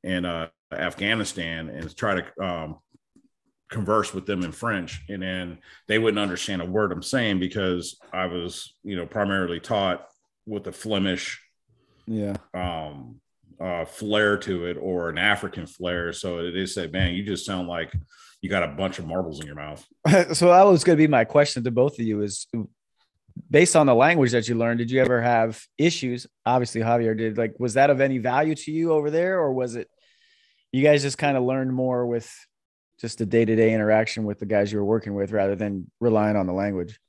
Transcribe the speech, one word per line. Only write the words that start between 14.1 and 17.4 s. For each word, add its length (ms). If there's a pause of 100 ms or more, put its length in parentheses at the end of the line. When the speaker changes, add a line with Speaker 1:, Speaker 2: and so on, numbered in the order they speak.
Speaker 1:
to 300
it 140
or 280
an 100
African 480
flair. 460
So 400
they 140
said, 260
"Man, 220
you 100
just 220